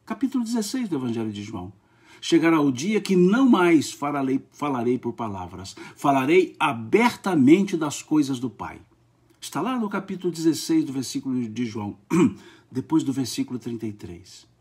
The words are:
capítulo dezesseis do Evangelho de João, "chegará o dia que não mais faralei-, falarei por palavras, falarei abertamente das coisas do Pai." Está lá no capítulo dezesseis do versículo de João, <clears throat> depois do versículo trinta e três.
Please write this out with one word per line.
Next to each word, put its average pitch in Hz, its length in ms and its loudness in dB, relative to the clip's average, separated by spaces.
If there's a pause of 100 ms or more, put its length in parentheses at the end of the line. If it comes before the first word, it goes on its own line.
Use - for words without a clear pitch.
capítulo 247 380 -4
dezesseis 233 460 -4
do 165 80 -4
Evangelho 113 340 -4
de 101 120 -10
João, 101 300 -12 (480)
"chegará 165 400 4
o 143 120 2
dia 190 300 -2
que 196 120 0
não 202 340 6
mais 175 440 6
faralei-, 139 580 -2
falarei 127 480 -2
por 117 140 -6
palavras, 95 640 -10 (180)
falarei 151 640 2
abertamente 160 1160 2
das 156 260 -4
coisas 139 380 0
do 127 80 -4
Pai." 82 320 -16 (600)
Está - 200 -8
lá 247 180 -4
no 208 120 -4
capítulo 180 420 -6
dezesseis 160 520 0
do 139 80 -8
versículo 127 560 -4
de 117 180 -4
João, 104 320 -8 (120)
<clears throat> - 640 -2
depois 135 320 -2
do 131 80 -2
versículo 127 460 -6
trinta 117 280 -8
e 107 60 -6
três. - 560 -18 (120)